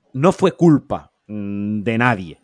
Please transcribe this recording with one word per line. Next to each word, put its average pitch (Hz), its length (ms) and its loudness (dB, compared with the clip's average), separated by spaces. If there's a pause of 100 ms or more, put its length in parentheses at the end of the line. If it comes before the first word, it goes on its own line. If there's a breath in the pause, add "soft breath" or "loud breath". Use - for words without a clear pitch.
(120)
No 151 200 2
fue 185 200 0
culpa, 147 600 2 (160)
mm, 104 540 -6
de 113 140 -2
nadie, 110 480 -2